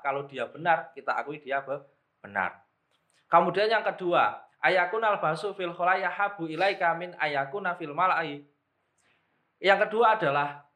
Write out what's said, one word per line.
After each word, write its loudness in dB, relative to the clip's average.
kalau -4
dia -6
benar, -2
kita -4
akui -8
dia -4
be-, -6
benar. -4
Kemudian 4
yang 2
kedua, 0
ayakun 2
al-basu 0
fil -6
khulaya 0
habu -4
ilaika 0
min -10
ayakuna -2
fil -10
mala'i. 0
Yang 4
kedua 4
adalah -2